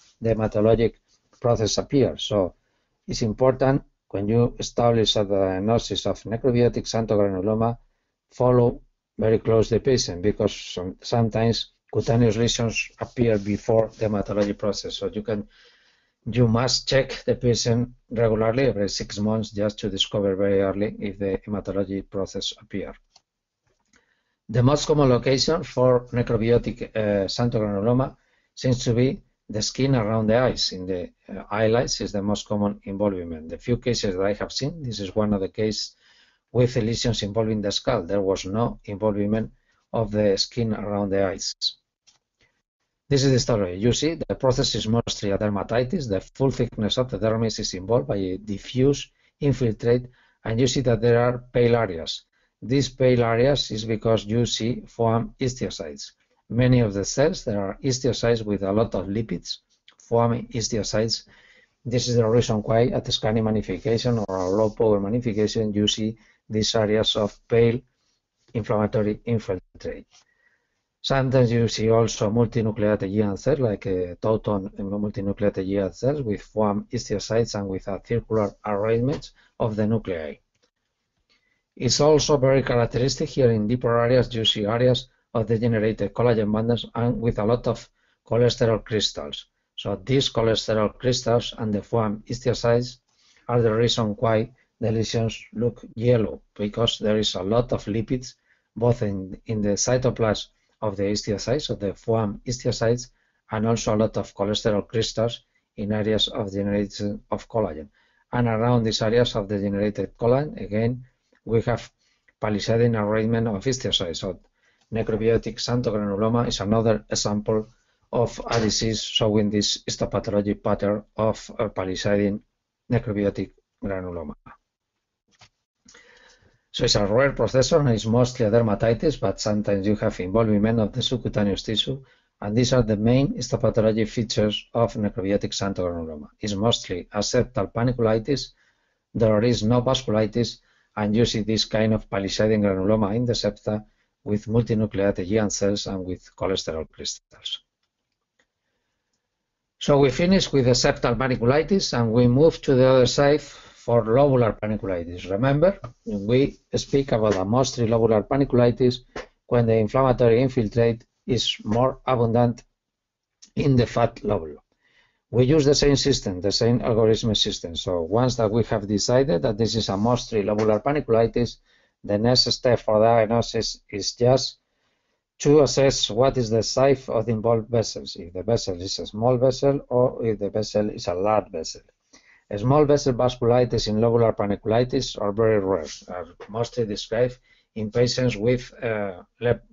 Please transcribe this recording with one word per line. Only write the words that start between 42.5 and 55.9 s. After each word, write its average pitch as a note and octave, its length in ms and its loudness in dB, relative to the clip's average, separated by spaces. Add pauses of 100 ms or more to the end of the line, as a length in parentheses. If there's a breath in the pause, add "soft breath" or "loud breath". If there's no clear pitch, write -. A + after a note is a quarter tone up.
This C#3 160 2
is C3+ 80 4
the B2 60 4
story. G2+ 380 0
You A2+ 160 2
see, D#3 220 -2
the B2 200 -6
process C3+ 400 0
is G#2+ 140 -4
mostly A2+ 420 -2
a G2 80 0
dermatitis. A2+ 720 -2
The F#2+ 120 -2
full - 300 -2
thickness G#2+ 460 -2
of B2+ 140 -2
the G2 80 -6
dermis A2 400 -2
is G#2+ 160 -6
involved A#2 340 -2
by G#2 80 -4
a F#2+ 220 -4
diffuse B2 720 -2 (300)
infiltrate, B2 640 0 (380 soft breath)
and A2+ 140 -2
you C3 80 4
see C#3 140 0
that A#2 220 2
there A#2+ 180 4
are B2 320 0
pale A#2+ 240 4
areas. F2+ 460 -4 (400)
These B2+ 260 0
pale B2+ 340 2
areas A#2+ 480 2
is A2 140 -6
because A2 400 0
you A2+ 220 0
see A2+ 400 -4
foam A2+ 520 -2
histiocytes. F#2 720 -6 (360)